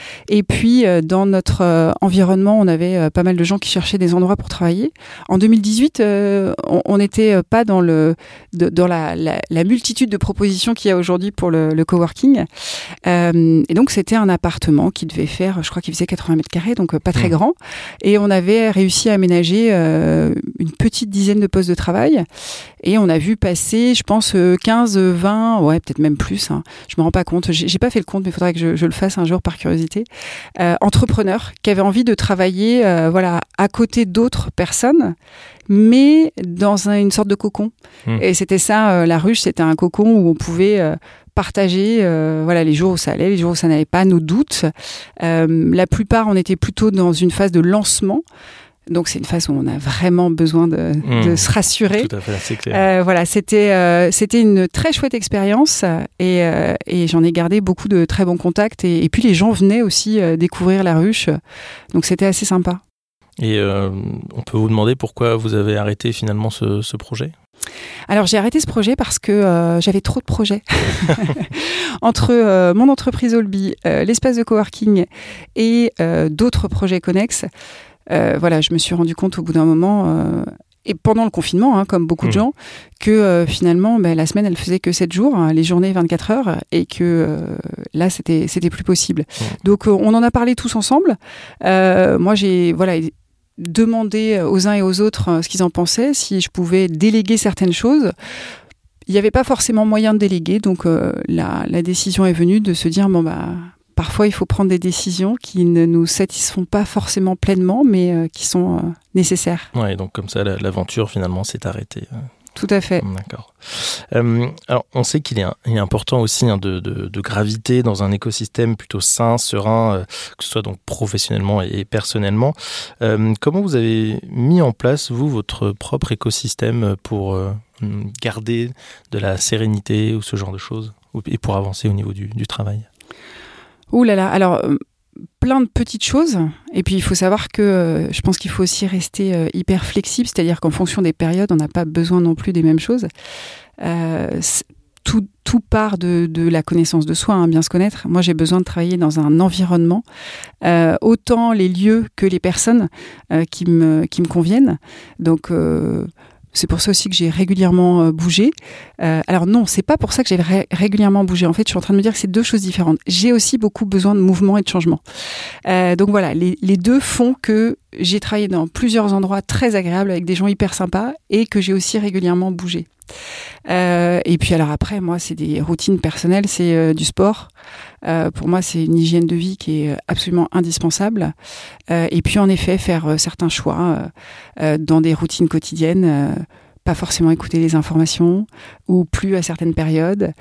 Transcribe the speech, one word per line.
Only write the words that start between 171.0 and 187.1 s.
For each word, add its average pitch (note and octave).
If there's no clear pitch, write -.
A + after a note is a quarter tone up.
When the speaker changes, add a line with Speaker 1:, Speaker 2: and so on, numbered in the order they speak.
Speaker 1:
et A3
que G#3
j'ai F#3+
aussi G3
régulièrement F#3
bougé. F3
Euh, F3
et E3
puis -
alors D#3
après, G3
moi, F3
c'est E3
des D#3
routines E3+
personnelles, F#3
c'est, F3
euh, D#3+
du D#3
sport. G3+
Euh, E3
pour -
moi, F#3
c'est E3+
une D#3+
hygiène E3+
de E3+
vie F#3
qui D#3
est, D3
euh, -
absolument F3
indispensable. E3+
Euh, E3
et E3
puis -
en G3
effet, F#3+
faire, E3
euh, D#3
certains E3
choix, D#3
euh, E3+
euh, D#3
dans D#3+
des D#3+
routines E3
quotidiennes, D#3+
euh, C#3+
pas E3+
forcément E3